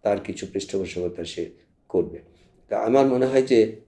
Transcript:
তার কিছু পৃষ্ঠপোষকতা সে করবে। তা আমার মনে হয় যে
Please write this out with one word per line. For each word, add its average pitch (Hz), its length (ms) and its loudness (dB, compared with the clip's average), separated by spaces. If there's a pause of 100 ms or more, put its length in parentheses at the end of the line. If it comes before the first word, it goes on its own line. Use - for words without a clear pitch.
তার 101 180 0
কিছু 95 320 -12
পৃষ্ঠপোষকতা 90 720 -6
সে 85 220 -8 (420)
করবে। 85 300 -2 (500)
তা 104 100 -4
আমার 123 280 4
মনে 131 200 2
হয় 131 160 2
যে 113 340 4 (120)